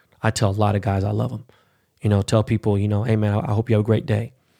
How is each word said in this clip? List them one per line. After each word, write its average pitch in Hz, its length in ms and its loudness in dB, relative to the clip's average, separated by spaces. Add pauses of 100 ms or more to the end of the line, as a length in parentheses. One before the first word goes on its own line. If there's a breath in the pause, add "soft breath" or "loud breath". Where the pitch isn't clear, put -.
(200 soft breath)
I 110 120 0
tell 104 180 0
a - 20 0
lot 104 220 0
of 98 80 -2
guys 98 220 0
I 104 80 -2
love 117 200 -4
'em. 110 120 -12 (580 soft breath)
You 107 80 0
know, 101 100 4
tell 110 220 2
people, 107 340 0
you 101 120 0
know, 104 160 0
"Hey, 113 100 0
man, 107 180 0
I, 104 200 -2
I - 20 0
hope 113 160 -2
you 110 60 4
have 104 80 2
a - 20 -6
great 110 200 0
day." 110 260 -2 (280 soft breath)